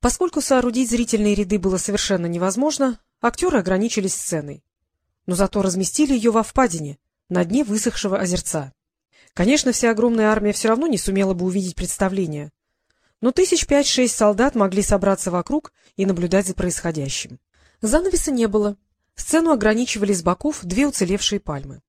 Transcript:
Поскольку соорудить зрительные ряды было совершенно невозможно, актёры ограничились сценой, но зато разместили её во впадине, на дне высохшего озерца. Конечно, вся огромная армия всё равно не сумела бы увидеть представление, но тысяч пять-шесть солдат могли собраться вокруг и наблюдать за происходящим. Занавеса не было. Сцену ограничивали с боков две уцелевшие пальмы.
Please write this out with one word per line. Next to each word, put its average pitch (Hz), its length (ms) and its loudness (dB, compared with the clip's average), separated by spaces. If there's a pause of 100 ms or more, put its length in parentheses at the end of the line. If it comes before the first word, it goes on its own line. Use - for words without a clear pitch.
Поскольку 311 380 0
соорудить 247 480 0
зрительные 220 440 0
ряды 202 240 0
было 190 200 0
совершенно 196 480 -2
невозможно, 214 760 -2 (220)
актёры 277 380 0
ограничились 190 560 0
сценой, 147 460 -8 (640)
но 180 100 -2
зато 196 260 2
разместили 190 520 0
её 233 180 2
во 220 120 2
впадине, 165 540 -2 (320)
на 180 160 2
дне 226 180 2
высохшего 214 540 -2
озерца. 170 560 -4 (600)
Конечно, 254 380 2
вся 233 200 2
огромная 226 360 2
армия 208 260 2
всё 220 160 0
равно 247 180 2
не 262 100 0
сумела 196 360 0
бы 175 120 -2
увидеть 185 300 -2
представление, 180 760 -4 (720)
но 247 80 4
тысяч 370 340 2
пять-шесть 277 520 2
солдат 214 360 2
могли 196 280 0
собраться 196 500 0
вокруг 180 400 -4 (240)
и 196 100 0
наблюдать 185 400 0
за 185 80 -6
происходящим. 156 840 -6 (420)
Занавеса 330 500 2
не 233 180 0
было. 208 260 0 (400)
Сцену 330 380 2
ограничивали 214 580 0
с 180 100 0
боков 185 420 -2
две 190 220 0
уцелевшие 196 540 -2
пальмы. 135 500 -12